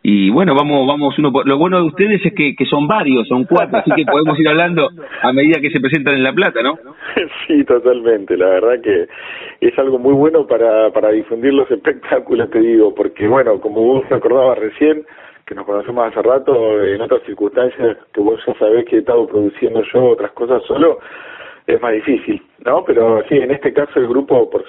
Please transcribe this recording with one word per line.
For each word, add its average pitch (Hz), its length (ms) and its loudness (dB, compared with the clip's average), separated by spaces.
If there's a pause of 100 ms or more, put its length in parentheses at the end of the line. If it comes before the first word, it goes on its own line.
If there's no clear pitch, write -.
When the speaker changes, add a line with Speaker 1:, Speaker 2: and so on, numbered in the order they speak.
Speaker 1:
y 101 260 2
bueno, 147 260 2
vamos, 143 320 0
vamos 143 300 -2
uno 151 120 0
por... 131 160 0
Lo 139 120 2
bueno 180 200 0
de 170 80 2
ustedes 196 400 -2
es 160 80 0
que, 147 220 -2
que 131 80 -2
son 147 240 -2
varios, 131 400 0
son 127 160 0
cuatro, 175 340 0
así - 160 0
que 160 100 0
podemos 151 360 0
ir 156 80 2
hablando 160 400 0 (340)
a 127 100 0
medida 147 280 4
que 143 100 -2
se 147 80 -2
presentan 139 380 0
en 127 60 0
La 131 100 0
Plata, 170 300 -2
¿no? 147 200 -2
Speaker 2:
<laughs> - 640 -10
Sí, 147 180 2
totalmente, 117 720 0
la 90 100 2
verdad 107 360 2
que 92 240 0 (540)
es - 180 0
algo 135 200 0
muy 135 160 2
bueno 151 320 2
para, 110 440 2
para 107 200 0
difundir 117 420 0
los 135 180 0
espectáculos, 123 800 -2
te 117 100 -2
digo, 113 340 4
porque 101 340 -4
bueno, 117 320 2
como 110 220 -2
vos 131 260 2
recordabas 127 500 2
recién, 151 460 -2 (420)
que 101 80 -14
nos 98 120 -12
conocemos 113 420 -4
hace 110 140 -4
rato, 117 600 2
en 98 180 -2
otras 120 260 -2
circunstancias 113 680 -2 (160)
que - 80 -4
vos 107 240 0
ya 123 100 -4
sabés 113 320 2
que - 100 0
he - 40 4
estado 120 280 0
produciendo 107 540 -2 (100)
yo 127 120 2
otras 113 280 0
cosas 120 340 -2
solo, 151 320 2 (680)
es 113 140 0
más 117 120 -2
difícil, 110 500 -2 (220)
¿no? 131 200 0
Pero 113 440 2
sí, 143 80 2
en 131 160 2
este 143 200 -2
caso 143 280 0
el 120 80 0
grupo, 127 420 2
por 98 180 -4